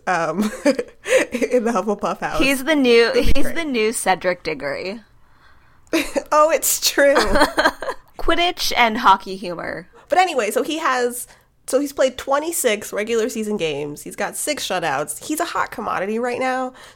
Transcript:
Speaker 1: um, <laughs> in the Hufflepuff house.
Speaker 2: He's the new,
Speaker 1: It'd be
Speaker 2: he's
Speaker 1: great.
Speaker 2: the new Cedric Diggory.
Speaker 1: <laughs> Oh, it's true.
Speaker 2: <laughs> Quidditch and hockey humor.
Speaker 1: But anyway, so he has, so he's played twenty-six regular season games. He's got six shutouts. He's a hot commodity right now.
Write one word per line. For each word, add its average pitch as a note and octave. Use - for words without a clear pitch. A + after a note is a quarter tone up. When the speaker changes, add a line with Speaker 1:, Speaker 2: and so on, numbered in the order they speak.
Speaker 1:
um, E3+
<laughs> G#3+
in B3+
the A#3
Hufflepuff G#3
house. D#3
Speaker 2:
He's C4+
the D#4
new, A#3+
Speaker 1:
It'd -
be C#4+
Speaker 2:
he's C#4
Speaker 1:
great. -
Speaker 2:
the E4+
new A#3
Cedric F3+
Diggory. E3
Speaker 1:
<laughs> -
Oh, D4+
it's -
true. C#4
Speaker 2:
<laughs> -
Quidditch E4+
and A3+
hockey G3
humor. F3
Speaker 1:
But E4
anyway, D#4
so B3+
he D4+
has, B3
so C4
he's C#4+
played C4+
twenty-six C4+
regular G#3+
season G#3+
games. D3
He's C#3
got F#3+
six -
shutouts. D#3
He's D#4
a E4+
hot -
commodity G#3
right B3
now. B3+